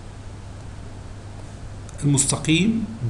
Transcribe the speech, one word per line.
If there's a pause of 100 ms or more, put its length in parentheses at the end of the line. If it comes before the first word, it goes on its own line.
(2000)
المستقيم (240)